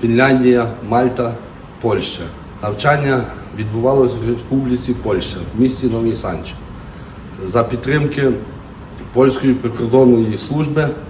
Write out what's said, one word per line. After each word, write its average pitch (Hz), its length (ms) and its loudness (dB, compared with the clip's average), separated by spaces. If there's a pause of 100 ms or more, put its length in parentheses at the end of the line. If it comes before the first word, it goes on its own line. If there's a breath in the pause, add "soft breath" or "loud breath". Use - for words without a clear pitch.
Фінляндія, 123 680 4 (220)
Мальта, 120 440 0 (480)
Польща. - 400 -2 (420)
Навчання 135 600 2 (340)
відбувалося 113 580 2 (100)
в 117 40 0
Республіці 123 640 0
Польща, 98 440 -4 (200)
в 117 40 2
місті 127 260 2
Новий 113 280 0
Санч. - 380 -6 (920 loud breath)
За 113 160 2
підтримки 135 680 0 (840)
польської 131 400 4
прикордонної 113 840 4
служби 147 520 0 (200)